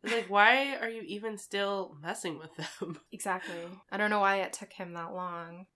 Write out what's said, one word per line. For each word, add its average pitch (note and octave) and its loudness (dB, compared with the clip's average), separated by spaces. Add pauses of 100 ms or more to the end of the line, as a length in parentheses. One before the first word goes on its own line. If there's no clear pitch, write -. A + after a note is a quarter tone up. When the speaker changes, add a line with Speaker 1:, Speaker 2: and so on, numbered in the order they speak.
Speaker 1:
It's G#3 -4
like, G3 0
why B3+ 8
are A3+ -2
you A3+ -6
even G#3 -6
still G3+ -2
messing E3 -6
with D#3 -16
them? D#3 -8
<laughs> - -20
Speaker 2:
Exactly. F#3 -4 (320)
I G3 -4
don't G#3 2
know G#3 4
why G3 6
it F#3 -4
took - -12
him F3 -10
that E3+ -8
long. F3 -8